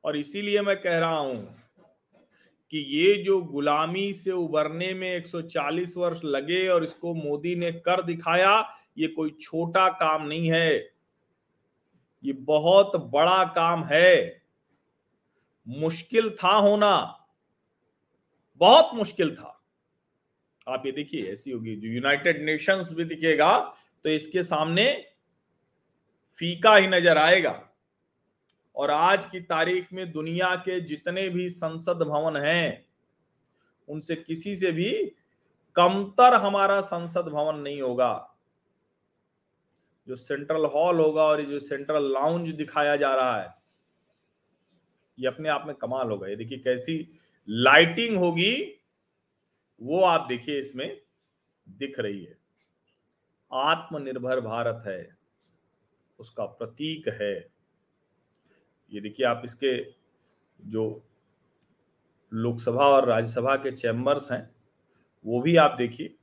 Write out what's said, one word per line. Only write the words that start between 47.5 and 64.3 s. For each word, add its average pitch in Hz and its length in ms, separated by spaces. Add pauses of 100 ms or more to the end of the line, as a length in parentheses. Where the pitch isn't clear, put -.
होगी, 180 640 (1000)
वो 151 200
आप 165 260
देखिए 127 320
इसमें 139 420 (680)
दिख 127 300
रही 104 240
है। - 140 (1160)
आत्मनिर्भर 135 840
भारत 117 480
है, 90 300 (1040)
उसका 110 260
प्रतीक 151 600
है। 101 460 (1400)
ये 101 100
देखिए 107 240
आप 117 200
इसके 127 480 (680)
जो 110 420 (1300)
लोकसभा 117 540
और 135 180
राज्यसभा 120 500
के 135 160
चैम्बर्स 123 600